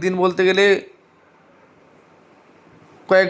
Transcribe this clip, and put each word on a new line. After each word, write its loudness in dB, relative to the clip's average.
দিন -4
বলতে -2
গেলে 2
কয়েক 2